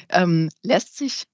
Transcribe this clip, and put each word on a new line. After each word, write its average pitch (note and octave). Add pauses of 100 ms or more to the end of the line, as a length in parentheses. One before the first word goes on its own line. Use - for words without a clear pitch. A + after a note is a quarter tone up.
(100)
ähm, E3 (120)
lässt A3
sich -